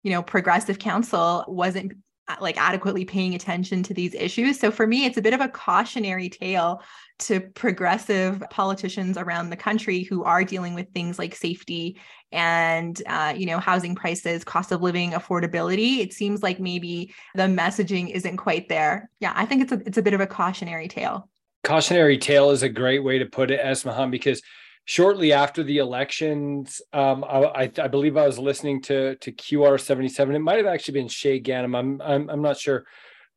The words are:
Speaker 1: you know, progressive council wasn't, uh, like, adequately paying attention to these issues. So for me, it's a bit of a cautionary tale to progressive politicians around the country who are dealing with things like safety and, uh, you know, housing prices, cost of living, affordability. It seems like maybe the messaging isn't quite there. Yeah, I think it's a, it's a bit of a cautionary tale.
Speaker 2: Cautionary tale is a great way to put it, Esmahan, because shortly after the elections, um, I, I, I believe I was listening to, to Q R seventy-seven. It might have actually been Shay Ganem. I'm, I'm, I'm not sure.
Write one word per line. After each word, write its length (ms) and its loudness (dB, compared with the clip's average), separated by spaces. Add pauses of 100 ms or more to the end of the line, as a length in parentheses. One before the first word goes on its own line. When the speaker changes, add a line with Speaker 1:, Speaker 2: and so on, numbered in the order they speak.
Speaker 1:
you 80 -2
know, 100 0
progressive 560 2
council 720 0
wasn't, 460 -4 (340)
uh, 120 -8
like, 180 -4
adequately 480 0
paying 280 -2
attention 480 -4
to 140 -6
these 180 -2
issues. 460 0
So 100 2
for 160 2
me, 200 2
it's 120 -2
a 40 0
bit 120 4
of 80 0
a 60 2
cautionary 840 -2
tale 540 -2 (380)
to 180 0
progressive 1120 -2
politicians 640 -2
around 320 -4
the 60 -10
country 480 -2
who 220 -4
are 180 4
dealing 320 -6
with 180 -10
things 240 -6
like 160 -6
safety 640 -8 (320)
and, 760 0
uh, 280 -2
you 120 -4
know, 100 -4
housing 380 0
prices, 480 -4
cost 280 -4
of 120 0
living, 300 0
affordability. 880 0
It 120 -6
seems 300 -2
like 160 -2
maybe 560 -6 (180)
the 100 2
messaging 680 0
isn't 260 -4
quite 320 -2
there. 400 0 (100)
Yeah, 160 -2
I 120 0
think 160 4
it's 80 -2
a, 160 0
it's 100 -2
a 60 4
bit 100 4
of 80 2
a 60 2
cautionary 600 -4
tale. 400 -6 (360)
Speaker 2:
Cautionary 560 6
tale 320 6
is 100 4
a 80 2
great 340 2
way 140 2
to 80 0
put 240 0
it, 100 2
Esmahan, 520 -2
because 320 0 (420)
shortly 480 4
after 300 2
the 160 0
elections, 1000 -4 (120)
um, 320 2
I, 180 2
I, 280 0 (100)
I 60 0
believe 280 2
I 100 6
was 140 2
listening 440 -2
to, 320 0
to 160 -12
Q 320 0
R 140 8
seventy-seven. 580 0
It 40 0
might 180 2
have 80 2
actually 280 -2
been 160 -2
Shay 320 0
Ganem. 340 -2
I'm, 260 -2
I'm, 280 0
I'm 120 -4
not 160 2
sure. 280 -2 (520)